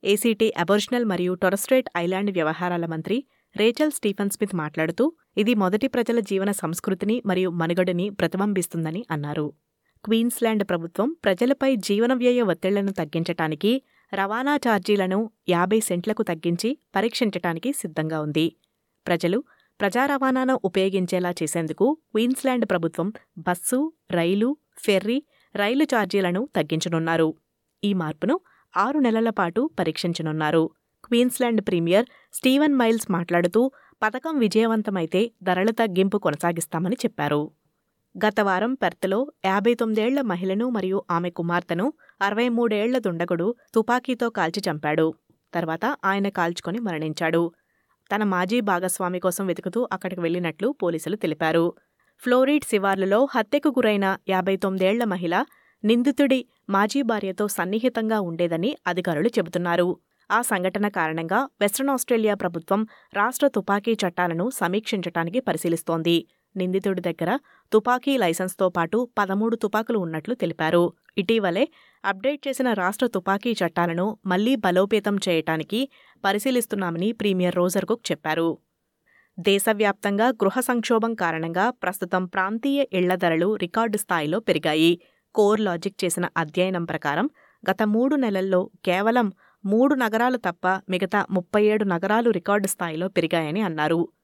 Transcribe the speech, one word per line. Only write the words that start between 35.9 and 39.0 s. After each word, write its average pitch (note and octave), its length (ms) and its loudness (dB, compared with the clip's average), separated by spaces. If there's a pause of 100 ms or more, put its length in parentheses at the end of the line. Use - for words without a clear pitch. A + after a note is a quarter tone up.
కొనసాగిస్తామని E3+ 800 -2
చెప్పారు. D3 540 -2 (760)
గత G#3+ 140 0
వారం G3+ 340 2
పెర్త్లో G3+ 580 -2 (120)